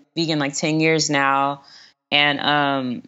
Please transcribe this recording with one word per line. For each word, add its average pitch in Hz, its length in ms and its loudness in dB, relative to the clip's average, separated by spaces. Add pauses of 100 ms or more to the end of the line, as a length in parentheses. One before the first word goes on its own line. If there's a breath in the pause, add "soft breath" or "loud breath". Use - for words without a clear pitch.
(160)
vegan, 160 240 -2
like, 139 160 -4
ten 156 240 -2
years 160 300 2
now. 139 540 0 (480 loud breath)
And, 147 280 2
um, 139 680 -2